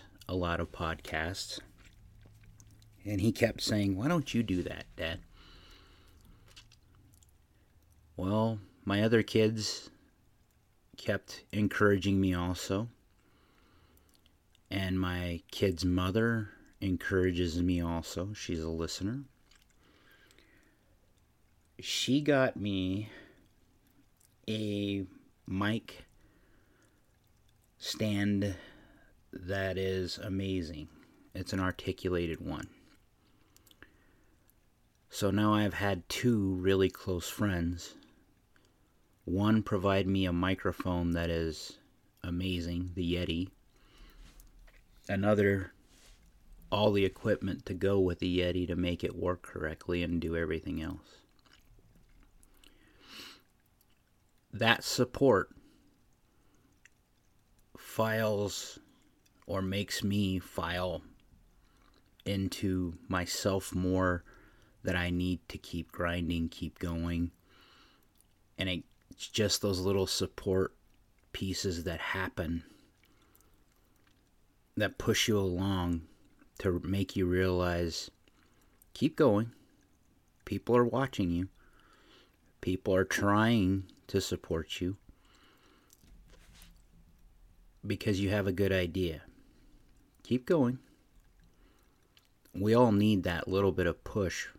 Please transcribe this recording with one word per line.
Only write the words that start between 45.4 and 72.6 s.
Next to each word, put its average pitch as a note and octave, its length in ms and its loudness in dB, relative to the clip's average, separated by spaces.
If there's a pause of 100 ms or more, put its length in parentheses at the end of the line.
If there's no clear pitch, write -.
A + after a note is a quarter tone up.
all G#2 220 4
the G2+ 120 4
equipment - 600 -2
to F#2+ 80 -6
go G2 240 2
with F#2 220 2
the F2+ 180 2
Yeti F2+ 300 0
to F2 80 -2
make F2 260 0
it F2 140 -4
work F2+ 260 -2
correctly F2 640 -4
and E2+ 160 0
do E2 160 -2
everything E2 440 -4
else. D#2+ 380 -10 (3250)
That A2+ 320 2
support A#2+ 640 4 (2250)
files G#2+ 1000 -2 (680)
or G2 140 -2
makes F#2+ 440 -2
me G2 340 2
file F2 640 -4 (1200)
into F#2 720 -2 (140)
myself F#2+ 640 -2
more F2+ 480 2 (640)
that F#2 100 0
I F2 160 0
need F2+ 380 0
to - 100 -12
keep - 320 -10
grinding, E2+ 580 -2
keep - 300 -10
going. E2+ 540 -2 (1200)
And F#2+ 120 -4 (420)
it's - 160 -14
just - 360 0
those G2 180 0
little F#2+ 260 2
support - 680 0 (580)
pieces F#2 520 -4
that E2 160 -4
happen E2+ 640 -4 (2000)